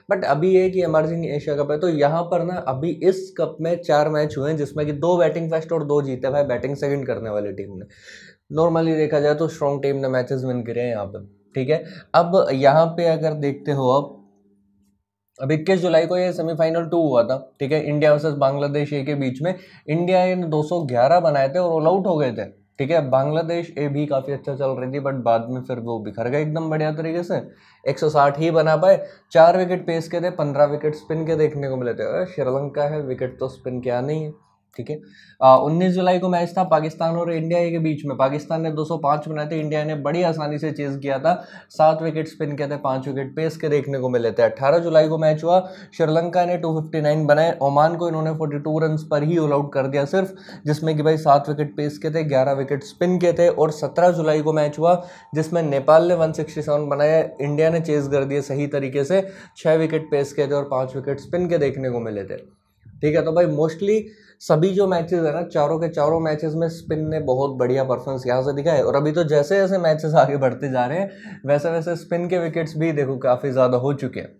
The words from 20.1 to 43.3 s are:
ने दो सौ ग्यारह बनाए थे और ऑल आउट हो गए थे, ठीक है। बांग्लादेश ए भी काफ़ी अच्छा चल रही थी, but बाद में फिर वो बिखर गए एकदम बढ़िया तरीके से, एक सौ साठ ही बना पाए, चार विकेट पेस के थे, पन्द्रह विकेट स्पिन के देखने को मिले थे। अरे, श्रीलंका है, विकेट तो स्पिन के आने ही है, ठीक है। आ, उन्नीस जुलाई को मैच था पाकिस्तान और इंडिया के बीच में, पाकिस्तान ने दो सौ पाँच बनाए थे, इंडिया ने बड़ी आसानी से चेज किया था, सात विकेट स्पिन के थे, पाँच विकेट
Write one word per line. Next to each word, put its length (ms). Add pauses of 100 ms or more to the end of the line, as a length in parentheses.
ने 200
दो 160
सौ 200
ग्यारह 380
बनाए 280
थे 100
और 140
ऑल 140
आउट 200
हो 100
गए 160
थे, 120 (340)
ठीक 120
है। 200
बांग्लादेश 680
ए 100
भी 180
काफ़ी 260
अच्छा 220
चल 240
रही 120
थी, 140
but 200
बाद 260
में 120
फिर 160
वो 220
बिखर 280
गए 140
एकदम 280
बढ़िया 220
तरीके 300
से, 180 (440)
एक 140
सौ 120
साठ 300
ही 100
बना 260
पाए, 260 (300)
चार 260
विकेट 280
पेस 220
के 120
थे, 100
पन्द्रह 360
विकेट 280
स्पिन 320
के 100
देखने 320
को 80
मिले 180
थे। 120
अरे, 200
श्रीलंका 580
है, 180
विकेट 360
तो 100
स्पिन 320
के 100
आने 240
ही 80
है, 100 (460)
ठीक 120
है। 60 (440)
आ, 160
उन्नीस 360
जुलाई 260
को 100
मैच 300
था 60
पाकिस्तान 520
और 160
इंडिया 260 (120)
के 80
बीच 280
में, 100
पाकिस्तान 460
ने 80
दो 140
सौ 140
पाँच 300
बनाए 200
थे, 120
इंडिया 240
ने 120
बड़ी 260
आसानी 360
से 120
चेज 320
किया 160
था, 160 (360)
सात 320
विकेट 260
स्पिन 280
के 100
थे, 100
पाँच 320
विकेट 280